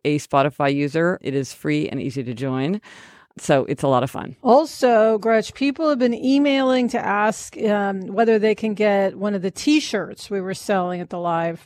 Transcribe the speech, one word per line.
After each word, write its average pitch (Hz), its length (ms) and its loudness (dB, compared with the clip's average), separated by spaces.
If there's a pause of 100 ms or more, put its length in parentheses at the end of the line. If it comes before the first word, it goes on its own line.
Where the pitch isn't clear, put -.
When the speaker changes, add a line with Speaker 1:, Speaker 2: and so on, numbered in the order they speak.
Speaker 1:
a 147 140 0
Spotify 143 560 0
user. 160 480 0
It 135 140 -4
is 135 180 -4
free 151 340 -2
and - 140 -6
easy 131 220 -6
to 120 100 -8
join. 135 480 -4 (560)
So 139 320 2
it's 139 120 -4
a 147 60 0
lot 123 160 4
of 135 80 -4
fun. - 320 -12
Speaker 2:
Also, 233 760 4
Gretch, 220 360 0
people 277 340 -2
have 294 100 2
been 240 160 2
emailing 269 760 2
to 240 100 -2
ask, 208 600 -2
um, 196 480 -2
whether 220 300 2
they 214 160 2
can 220 200 -2
get 196 420 2
one 202 200 -4
of 185 60 -4
the 190 80 -2
T-shirts 208 800 -2
we 196 120 -4
were 190 120 -6
selling 180 460 -2
at 175 120 -10
the 185 60 -8
live 170 480 -2